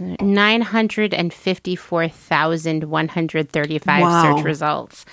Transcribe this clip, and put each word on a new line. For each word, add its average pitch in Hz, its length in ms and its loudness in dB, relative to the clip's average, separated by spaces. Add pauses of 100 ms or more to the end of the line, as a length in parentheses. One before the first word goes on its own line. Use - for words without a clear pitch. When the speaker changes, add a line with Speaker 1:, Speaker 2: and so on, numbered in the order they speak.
(220)
Speaker 1:
nine 208 380 4
hundred 214 540 -2
and 170 180 -2
fifty-four 175 760 -4
thousand 156 760 -2
one 156 240 -2
hundred 160 420 -4
thirty-five 147 520 0
Speaker 2:
Wow. 165 340 6
Speaker 1:
search 151 80 0
results. 151 680 -4